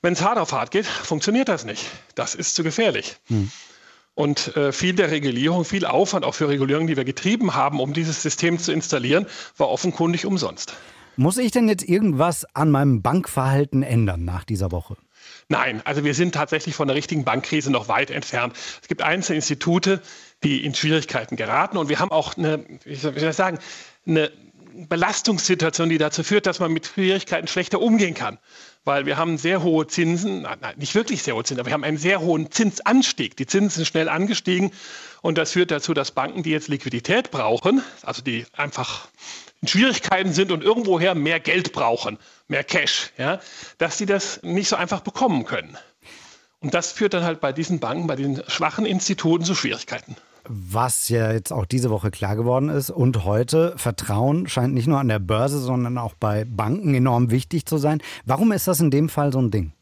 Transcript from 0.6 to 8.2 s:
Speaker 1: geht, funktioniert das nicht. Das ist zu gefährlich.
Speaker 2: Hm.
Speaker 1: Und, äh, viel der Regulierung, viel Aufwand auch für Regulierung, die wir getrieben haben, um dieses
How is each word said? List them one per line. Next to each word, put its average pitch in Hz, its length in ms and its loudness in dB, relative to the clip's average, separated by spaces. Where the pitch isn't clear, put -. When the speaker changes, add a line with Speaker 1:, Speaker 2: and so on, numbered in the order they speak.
Speaker 1:
geht, 202 140 0
funktioniert 214 640 0
das 165 160 -2
nicht. 107 220 -8
Das - 180 -4
ist - 220 -4
zu 165 80 0
gefährlich. 156 520 0
Speaker 2:
Hm. 104 220 2
Speaker 1:
Und, 143 420 0
äh, 143 160 2
viel 180 220 0
der 180 160 2
Regulierung, 147 560 0
viel 196 180 -2
Aufwand 180 400 2
auch 151 100 -2
für 151 140 0
Regulierung, 143 380 2
die 160 100 0
wir 131 80 0
getrieben 185 500 0
haben, 143 260 2
um 139 120 0
dieses 160 300 -2